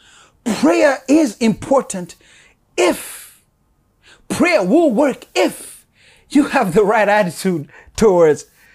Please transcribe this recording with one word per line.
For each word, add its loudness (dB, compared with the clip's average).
Prayer 0
is 0
important -4
if, -6
prayer 0
will 2
work -2
if -4
you 2
have -2
the 2
right 2
attitude -2
towards, 2